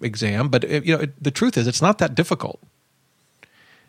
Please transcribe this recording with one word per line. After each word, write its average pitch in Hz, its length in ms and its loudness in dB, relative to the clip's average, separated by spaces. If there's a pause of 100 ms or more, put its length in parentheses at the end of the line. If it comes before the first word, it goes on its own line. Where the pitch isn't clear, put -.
exam. 107 480 -2
But, 135 160 2
it, 147 200 -2
you 160 120 4
know, 156 60 -2
it, 143 200 -8
the 139 80 0
truth 247 260 0
is, 117 100 2
it's 123 160 0
not 202 160 4
that 147 160 0
difficult. - 460 -2 (1300)